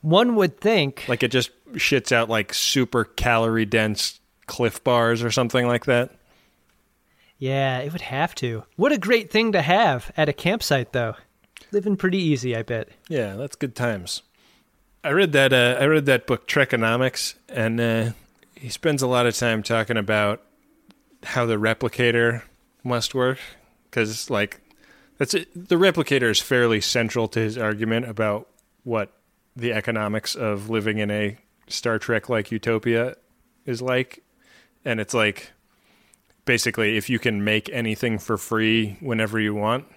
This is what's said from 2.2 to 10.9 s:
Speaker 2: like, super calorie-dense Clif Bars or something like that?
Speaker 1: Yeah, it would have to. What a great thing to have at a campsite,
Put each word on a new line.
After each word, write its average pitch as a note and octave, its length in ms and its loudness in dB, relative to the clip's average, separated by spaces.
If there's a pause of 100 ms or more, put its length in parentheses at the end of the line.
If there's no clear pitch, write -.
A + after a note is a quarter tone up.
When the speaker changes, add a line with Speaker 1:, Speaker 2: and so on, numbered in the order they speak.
Speaker 2:
like, G#2+ 240 0
super - 520 0
calorie-dense A2+ 1120 0 (280)
Clif - 360 -4
Bars A#2 400 2
or A#2 80 -2
something B2 360 0
like A#2+ 180 0
that? B2 260 2 (1300)
Speaker 1:
Yeah, C3+ 400 -2
it C#3+ 140 -8
would F3 80 -8
have C#3+ 340 -4
to. A2+ 280 -6 (140)
What B3 140 4
a D4 60 2
great G3+ 340 0
thing A3 220 2
to F3+ 80 4
have D#3+ 560 2
at D#3 100 2
a C#3+ 60 0
campsite, D3 580 -2